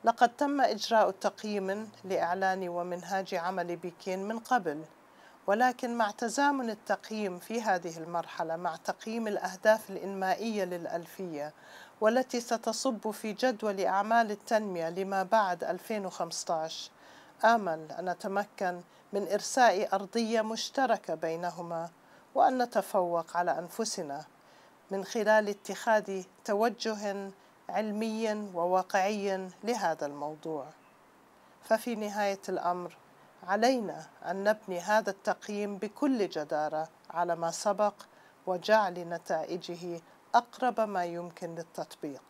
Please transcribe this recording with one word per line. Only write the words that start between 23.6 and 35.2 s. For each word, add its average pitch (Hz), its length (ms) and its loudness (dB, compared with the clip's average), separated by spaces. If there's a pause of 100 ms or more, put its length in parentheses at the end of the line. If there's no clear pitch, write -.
من 196 140 -2
خلال 214 440 4
اتخاذ 196 760 0 (200)
توجه 202 840 0 (380)
علمي 220 640 0 (220)
وواقعي 190 960 2 (160)
لهذا 185 420 0
الموضوع. 147 600 -6 (960)
ففي 226 320 0
نهاية 202 540 -2
الأمر، 175 480 -2 (520)
علينا 214 580 2 (240)
أن 196 140 -2
نبني 208 360 0
هذا 208 300 2
التقييم 202 680 -4